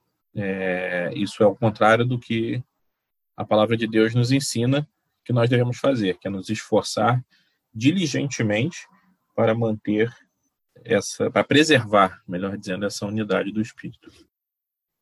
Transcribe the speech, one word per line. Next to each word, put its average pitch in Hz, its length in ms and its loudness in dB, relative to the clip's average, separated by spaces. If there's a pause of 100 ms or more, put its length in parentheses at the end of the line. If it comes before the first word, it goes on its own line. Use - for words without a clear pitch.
(340)
é, 92 800 -4
isso - 280 -4
é 107 40 6
o 98 80 4
contrário 110 500 2
do 123 140 -4
que 117 440 -4 (720)
a - 80 -8
palavra 107 320 2
de 113 100 -2
Deus 110 280 2
nos 120 180 2
ensina 135 560 0 (340)
que - 100 -6
nós 120 180 2
devemos 123 280 2
fazer, 110 400 0
que - 80 -10
é 98 40 -6
nos 95 180 -8
esforçar 110 720 0 (520)
diligentemente 135 1120 -2 (480)
para 110 180 2
manter 110 560 -2 (720)
essa, - 480 -2
para 104 140 2
preservar, 107 800 4
melhor 98 300 -6
dizendo, 101 300 -6
essa - 180 -8
unidade 101 480 -4
do 107 80 -4
Espírito. - 500 -10 (920)